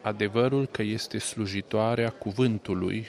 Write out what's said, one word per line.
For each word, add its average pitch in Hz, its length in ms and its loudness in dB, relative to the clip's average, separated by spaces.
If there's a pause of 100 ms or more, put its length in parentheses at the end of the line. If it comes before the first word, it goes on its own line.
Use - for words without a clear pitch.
adevărul 117 640 2
că - 160 -4
este 107 360 -2
slujitoarea 110 920 0
cuvântului 101 1000 0